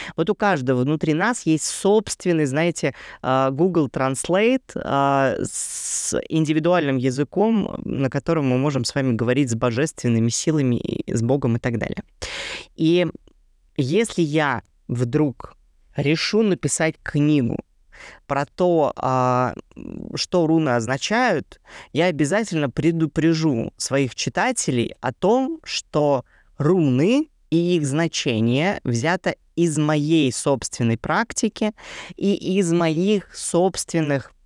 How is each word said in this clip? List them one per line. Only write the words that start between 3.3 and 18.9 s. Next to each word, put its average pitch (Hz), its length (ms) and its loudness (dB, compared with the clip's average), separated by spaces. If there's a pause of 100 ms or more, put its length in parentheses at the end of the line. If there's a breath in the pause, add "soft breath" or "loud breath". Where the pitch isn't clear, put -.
Google 165 360 2
Translate, 180 880 0
а, 139 640 2
с - 720 -6 (140)
индивидуальным 156 680 2
языком, 151 880 0
на 135 240 -2
котором 151 400 0
мы 127 80 2
можем 135 260 0
с - 100 -6
вами 135 200 0
говорить 123 360 2
с 117 60 -2
божественными 117 720 0
силами 135 480 0
и - 400 -4
с 117 60 0
Богом 123 340 0
и 117 40 -2
так 117 180 -2
далее. - 260 -6 (720 loud breath)
И 170 320 2 (720)
если 170 460 0
я 147 380 0 (280)
вдруг 127 640 -2 (400)
решу 156 460 0
написать 160 600 0
книгу 147 580 0 (680 loud breath)
про 139 180 -2
то, 170 500 2